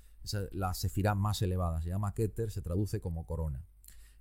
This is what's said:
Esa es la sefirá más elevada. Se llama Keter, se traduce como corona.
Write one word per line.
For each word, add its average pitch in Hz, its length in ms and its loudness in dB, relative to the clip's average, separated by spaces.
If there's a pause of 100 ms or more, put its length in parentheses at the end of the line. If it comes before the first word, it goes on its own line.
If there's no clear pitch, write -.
(220)
Esa 101 220 -2
es - 100 -6
la 90 200 0
sefirá 101 420 2
más 101 260 2
elevada. 90 400 2
Se 82 80 -2
llama 101 240 0
Keter, 110 380 0
se 98 100 -4
traduce 98 380 0
como 82 260 -4
corona. 78 400 -2 (560)